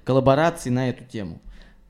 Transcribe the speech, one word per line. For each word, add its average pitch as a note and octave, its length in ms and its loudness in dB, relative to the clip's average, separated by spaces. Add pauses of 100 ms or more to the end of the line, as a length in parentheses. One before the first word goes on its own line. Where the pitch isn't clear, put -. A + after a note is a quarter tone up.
коллаборации C3+ 640 2
на B2+ 200 -2
эту - 140 -8
тему? F#2+ 380 -12 (480)